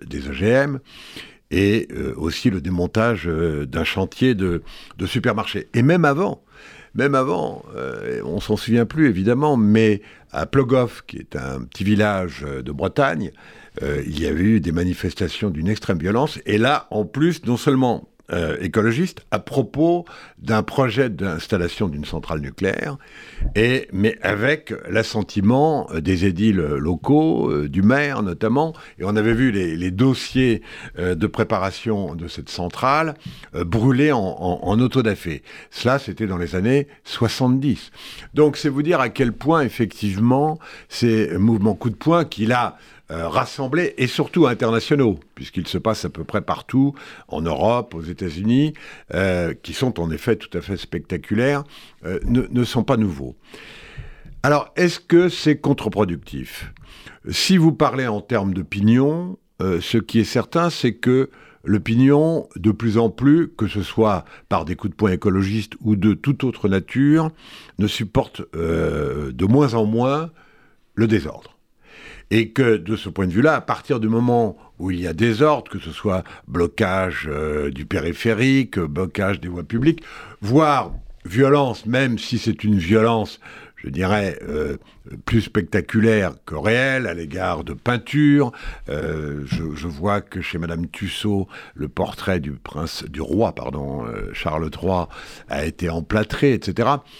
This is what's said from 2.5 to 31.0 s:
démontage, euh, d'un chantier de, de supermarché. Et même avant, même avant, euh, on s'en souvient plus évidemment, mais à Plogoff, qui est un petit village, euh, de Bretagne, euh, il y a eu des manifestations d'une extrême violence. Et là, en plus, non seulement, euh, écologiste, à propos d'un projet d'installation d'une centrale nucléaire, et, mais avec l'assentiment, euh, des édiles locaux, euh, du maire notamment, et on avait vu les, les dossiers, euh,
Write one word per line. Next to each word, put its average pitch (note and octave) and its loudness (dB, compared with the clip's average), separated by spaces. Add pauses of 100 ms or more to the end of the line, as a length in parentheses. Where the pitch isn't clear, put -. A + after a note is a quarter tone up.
démontage, F#2 0
euh, D#2 0
d'un C#2+ -4
chantier A2+ 0
de, F2+ -2 (360)
de F#2+ -4
supermarché. G#2 -2
Et A#2+ 4
même D#3+ 6
avant, D3+ 0 (520)
même C#3 2
avant, C3+ -2 (120)
euh, A#1+ -6
on E2 -4
s'en G#2+ -2
souvient A2+ 2
plus D3+ 2
évidemment, A#2+ 2
mais G#2+ 4 (300)
à D#2 -4
Plogoff, B2+ 2
qui - -12
est - -12
un C2+ -6
petit B1 -8
village, G2 0
euh, C2+ -8
de C2 -8
Bretagne, - -2 (500)
euh, C#2+ -2
il D2+ -6
y D2+ -2
a D2 0
eu F#2+ 4
des E2+ -2
manifestations F2+ -2
d'une D#2 -2
extrême G#2 -2
violence. G#2+ -2
Et G#2 2
là, C3 2
en G#2+ -2
plus, D#3 0
non A#2+ 0
seulement, C3 0 (260)
euh, D#2+ -2
écologiste, A2+ 0
à G#2+ 0
propos E3 0 (320)
d'un A2 0
projet B2+ 0
d'installation F2+ -2
d'une D2 -6
centrale D#2+ -6
nucléaire, F#2+ -4 (580)
et, A#2+ 2
mais G2 0
avec B2 -2 (160)
l'assentiment, A2 0
euh, E2 -4
des F2 0
édiles G2 2
locaux, D#2+ 0
euh, D2 -2
du D2 -2
maire B2+ 2
notamment, A#2 0 (260)
et - -8
on G2+ 0
avait A2 4
vu B2+ 2
les, F2+ 0
les F2+ -2
dossiers, B2 2 (360)
euh, F2+ 0